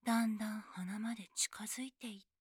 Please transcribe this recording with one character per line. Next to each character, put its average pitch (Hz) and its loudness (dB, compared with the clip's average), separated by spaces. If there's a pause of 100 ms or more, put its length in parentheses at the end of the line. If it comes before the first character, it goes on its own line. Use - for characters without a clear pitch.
だ 233 6
ん 220 2
だ 214 -2
ん 214 -2
鼻 185 -4
ま 226 0
で 208 -12
近 - -2
づ 247 -4
い 262 -6
て - -10
い 202 -10
っ 196 -18 (180)